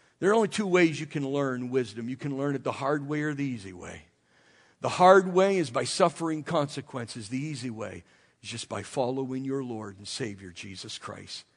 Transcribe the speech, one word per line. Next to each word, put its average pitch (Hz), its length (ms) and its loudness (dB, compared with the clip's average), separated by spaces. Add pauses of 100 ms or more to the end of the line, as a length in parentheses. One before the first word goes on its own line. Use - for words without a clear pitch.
(200)
There 180 100 4
are 214 60 6
only 220 120 4
two 208 200 -2
ways 170 320 6
you 156 80 -6
can 143 200 -4
learn 127 440 -2
wisdom. 117 360 -2
You 131 80 -6
can 143 220 -6
learn 143 160 0
it 127 100 -4
the 127 80 -2
hard 139 380 -2
way 151 140 -2
or 151 100 -2
the 143 100 -4
easy 101 300 -6
way. 87 300 -14 (800)
The 123 80 -2
hard 185 440 8
way 190 240 4
is 139 140 0
by 127 140 -2
suffering 160 580 0
consequences. 131 880 -4
The 131 140 -4
easy 131 280 -6
way 101 320 -10 (400)
is 98 60 -14
just 117 200 -10
by 101 140 -6
following 131 600 -4
your 135 200 -4
Lord 110 340 -8
and 101 100 -16
Savior, 95 440 -8
Jesus 98 480 -14
Christ. 98 460 -14 (120)